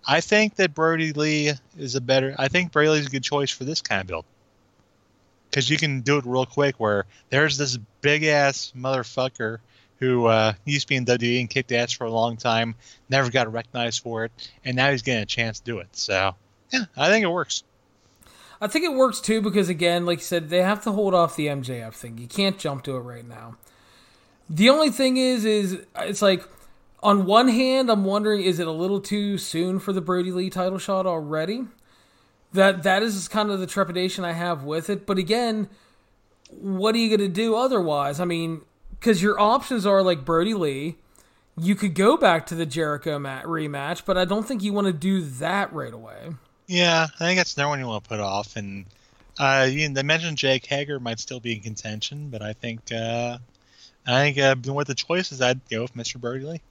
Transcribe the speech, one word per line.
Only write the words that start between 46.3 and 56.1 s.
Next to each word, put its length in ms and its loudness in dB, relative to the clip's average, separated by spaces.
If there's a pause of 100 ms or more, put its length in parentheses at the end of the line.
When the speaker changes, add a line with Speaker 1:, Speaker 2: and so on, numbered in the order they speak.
Speaker 1:
Yeah, 480 4
I 40 -20
think 200 2
that's 180 -2
another 140 0
one 80 -2
you 80 -6
wanna 140 -4
put 200 -8
off. 360 -4
And, 280 -10 (540)
uh, 320 4
you, 180 -2
they 140 -2
mentioned 340 0
Jake 300 0
Hager 340 -4
might 180 -6
still 220 -12
be 140 -4
in 60 -10
contention, 680 -10
but 120 -10
I 100 -8
think, 400 -12
uh, 460 -4 (680)
I 260 4
think, 60 -2
uh, 340 2
with 160 -2
the 60 -4
choices, 460 -4
I'd 280 2
go 140 -4
with 140 -10
Mister 220 -10